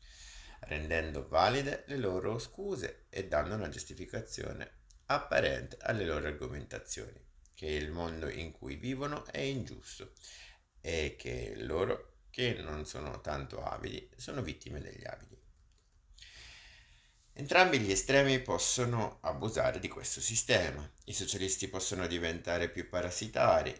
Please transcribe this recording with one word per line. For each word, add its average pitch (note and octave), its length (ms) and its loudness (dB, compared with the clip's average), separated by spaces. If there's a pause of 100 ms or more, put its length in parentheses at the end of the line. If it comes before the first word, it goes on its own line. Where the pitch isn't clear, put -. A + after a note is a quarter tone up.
(600)
rendendo D#2 680 -2
valide B2 600 2
le C#3+ 100 -4
loro G2 400 0
scuse - 720 -6
e F#2+ 180 -4
dando D#2 260 2
una G2+ 140 -2
giustificazione - 1080 -8 (260)
apparente - 800 2
alle G#2+ 240 2
loro D2 200 0
argomentazioni, - 960 -8 (300)
che D#2+ 140 -10
il D2+ 240 -2
mondo E2 400 -4
in D#2+ 200 -6
cui C#2 260 -8
vivono C3+ 500 -4
è - 140 -6
ingiusto - 720 -6 (680)
e D#2 380 0
che A#1+ 400 -6
loro, D2+ 640 0 (100)
che B2 240 0
non D2+ 320 -6
sono C#2+ 340 -6
tanto C#2 420 -4
avidi, - 540 -6
sono C#3+ 240 -6
vittime D2 400 -6
degli - 240 -12
avidi. - 400 -12 (1900)
Entrambi D#3+ 440 8
gli G2+ 100 4
estremi C3+ 480 6
possono A#2 840 2
abusare C#2 580 0
di F#2 80 -4
questo - 320 -6
sistema. F2 680 2 (180)
I G#2+ 60 -8
socialisti F#2+ 540 0
possono F#2 400 0
diventare E2+ 600 0
più - 200 -6
parassitari F2 920 4